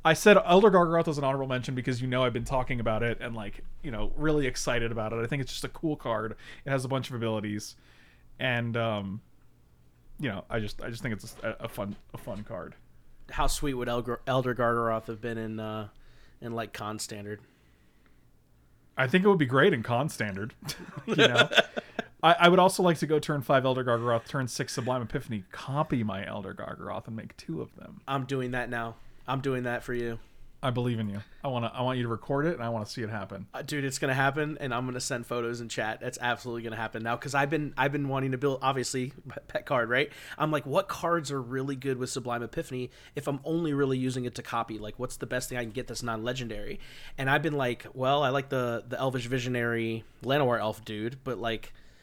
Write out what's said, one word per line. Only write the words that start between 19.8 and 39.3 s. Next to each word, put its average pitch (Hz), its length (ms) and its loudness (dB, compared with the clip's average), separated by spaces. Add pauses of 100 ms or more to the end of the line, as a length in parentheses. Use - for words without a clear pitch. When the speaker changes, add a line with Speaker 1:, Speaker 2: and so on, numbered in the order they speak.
Speaker 1:
Con 123 260 0
Standard. 104 500 -4
<laughs> - 40 -20 (440)
You 226 80 0
know, 233 380 6
Speaker 2:
<laughs> - 60 6 (640)
Speaker 1:
I, 170 160 8
I 175 100 10
would 180 80 10
also 185 240 6
like 175 180 6
to 160 80 0
go 151 120 4
turn 147 240 0
five 135 220 4
Elder 131 180 2
Gargaroth, 117 440 2
turn 131 200 -2
six - 260 -6
Sublime 123 300 -2
Epiphany, 110 480 -6
copy 135 520 -2
my 98 220 -4
Elder 95 300 -8
Gargaroth, - 500 -8
and 113 100 -10
make - 220 -12
two - 240 -8
of - 140 -12
them. - 320 -18
Speaker 2:
I'm 135 180 -2
doing 131 260 -4
that 123 180 -2
now. 117 260 -6 (320)
I'm 131 140 -2
doing 131 220 -2
that 120 200 -4
for 123 100 -6
you. 120 240 -4 (460)
Speaker 1:
I 131 80 0
believe 120 280 0
in 107 100 -2
you. 101 100 -6 (240)
I 143 60 -2
wanna, 117 260 -2
I 127 80 -2
want 127 140 0
you 123 60 0
to 120 60 -2
record 139 380 -2
it, 175 80 0
and 120 80 -6
I 117 60 -4
wanna 110 180 -4
see - 160 -8
it 104 80 -6
happen. 98 420 -8
Speaker 2:
Uh, 131 80 -8
dude, 143 240 -4
it's 131 140 -4
gonna 135 160 0
happen, 139 440 2
and 131 140 -4
I'm 123 140 0
gonna 123 120 -4
send 123 280 -4
photos 120 340 -2
in 117 80 -10
chat. 110 320 -2
It's 127 180 -6
absolutely 120 440 -2
gonna 113 120 -6
happen 113 280 -6
now, 117 120 -2
'cause 135 200 -4
I've 143 160 4
been, 151 260 -2
I've 139 140 2
been 143 160 -2
wanting 135 240 0
to 127 80 -2
build, 135 240 0
obviously, 131 480 -2
p-, - 20 -16 (340)